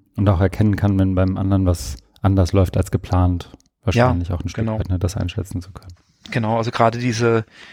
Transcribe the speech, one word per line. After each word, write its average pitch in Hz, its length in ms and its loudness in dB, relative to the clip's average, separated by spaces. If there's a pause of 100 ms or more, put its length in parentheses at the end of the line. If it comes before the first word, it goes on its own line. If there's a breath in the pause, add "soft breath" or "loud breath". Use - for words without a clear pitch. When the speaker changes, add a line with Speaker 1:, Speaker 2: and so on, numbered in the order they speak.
(160)
Speaker 1:
Und 101 140 2
auch 92 120 2
erkennen 101 340 2
kann, 98 240 2
wenn 95 160 2
beim 95 200 2
anderen 98 300 0
was - 320 -2 (240)
anders 95 320 2
läuft 95 240 2
als - 140 0
geplant. 90 580 0 (340)
Wahrscheinlich 90 440 2
Speaker 2:
Ja, 90 80 -4
Speaker 1:
auch 82 60 -8
ein 90 80 -8
Stück 113 160 -6
Speaker 2:
genau. 110 140 -4
Speaker 1:
weit, - 100 -6
ne, 90 100 -2
das 87 160 -2
einschätzen 92 460 -6
zu - 100 -18
können. - 220 -20 (360)
Speaker 2:
Genau, 113 280 -2
also 113 140 -2
gerade 117 280 2
diese, 117 460 0 (280 loud breath)